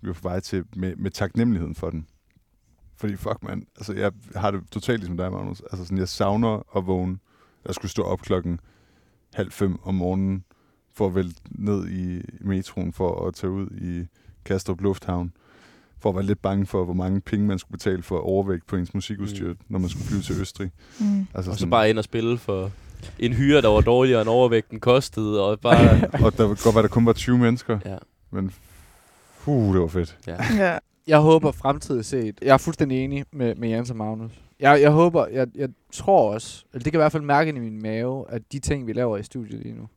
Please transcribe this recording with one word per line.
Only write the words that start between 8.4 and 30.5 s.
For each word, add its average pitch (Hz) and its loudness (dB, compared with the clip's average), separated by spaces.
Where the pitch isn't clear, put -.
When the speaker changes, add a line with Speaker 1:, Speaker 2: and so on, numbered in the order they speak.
Speaker 1:
halv 101 -6
fem 95 -2
om 95 -4
morgenen, 95 -2
for 104 -2
at 90 -2
vælte 92 -2
ned 101 -4
i 90 -6
metroen, 92 -6
for 85 -4
at 90 -6
tage 92 -6
ud 98 -6
i 87 -6
Kastrup 92 -4
Lufthavn, 90 -2
for - -2
at 92 -2
være 98 -4
lidt 98 -2
bange 98 0
for, 92 -2
hvor 90 -6
mange 92 -2
penge 104 -2
man 98 -2
skulle - -20
betale 92 -2
for 92 -6
overvægt 95 -2
på - -6
ens 87 -4
musikudstyr, 98 -8
Speaker 2:
Mm. 90 -14
Speaker 1:
når 98 -4
man 90 -2
skulle - -10
flyve 101 -4
til 87 -6
Østrig. 92 -8
Speaker 3:
Mm. 202 0
Speaker 1:
Altså 92 -6
Speaker 2:
Og - -4
så 101 -8
Speaker 1:
sådan 92 -2
Speaker 2:
bare 110 4
ind 110 2
og 107 -4
spille 117 -2
for 98 -6
en 117 0
hyre, 139 6
der 117 6
var 107 8
dårligere 123 6
end 107 0
overvægten 113 2
kostede, 107 2
og 107 0
bare - 8
Speaker 1:
<laughs> 131 2
Og 110 2
der 110 6
kan - -
godt 113 6
være, 113 8
der 104 4
kun 117 4
var 117 6
tyve 123 0
mennesker. 120 2
Speaker 2:
Ja. 98 -10
Speaker 1:
Men, 95 -4
puh, 117 2
det 92 4
var 85 2
fedt. 82 -4
Speaker 2:
Ja. 85 -10